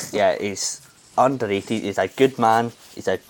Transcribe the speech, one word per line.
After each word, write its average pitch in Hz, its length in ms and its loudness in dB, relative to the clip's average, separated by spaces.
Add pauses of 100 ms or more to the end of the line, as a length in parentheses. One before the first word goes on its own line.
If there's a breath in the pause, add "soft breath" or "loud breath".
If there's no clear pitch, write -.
(120)
Yeah, 101 280 2
he's - 420 -8 (360)
underrated. 117 680 0
He's 98 140 -4
a 95 100 0
good 131 320 2
man. 113 320 4 (240)
He's - 120 -6
a 92 120 0 (100)